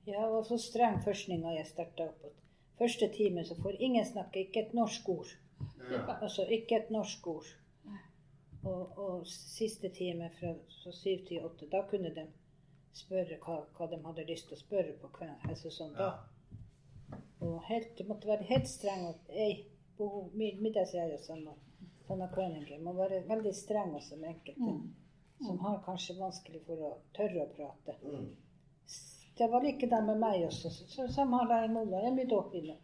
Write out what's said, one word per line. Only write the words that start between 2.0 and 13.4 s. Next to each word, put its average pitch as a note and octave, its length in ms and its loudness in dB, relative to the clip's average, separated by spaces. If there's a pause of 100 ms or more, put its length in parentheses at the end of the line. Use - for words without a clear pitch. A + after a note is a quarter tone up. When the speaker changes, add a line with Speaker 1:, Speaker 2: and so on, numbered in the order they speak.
Speaker 1:
upp, - 160 -14
att - 80 -14 (440)
första A#3+ 300 6
timen F#3 380 4
så E3+ 100 -6
får G3 260 -2
ingen A#3+ 240 6
snakke, F#3+ 340 -4
ikke F#3+ 200 0
et G#3+ 140 -2
norsk A3+ 360 2
ord. E3+ 180 0 (640)
Speaker 2:
Ja. B3+ 300 -2
Speaker 1:
Altså, G3+ 280 -2
ikke A3+ 260 4
et A3 140 2
norsk G#3+ 380 -2
ord. D#3+ 180 -4 (400)
Speaker 3:
Nei. G3+ 140 -12 (640)
Speaker 1:
Og, F#3 360 -4
og F3+ 280 -4
siste - 640 -4
time E3+ 400 -4 (100)
fra, E3+ 140 -4 (300)
fra F3+ 80 -12
syv F#3 360 -2
til E3 180 -4
åtte, E3 260 -10
da F#3+ 180 4
kunne F#3 260 0
de D#3 100 -8 (680)
spørre F3 460 -2
hva, E3 220 -4 (160)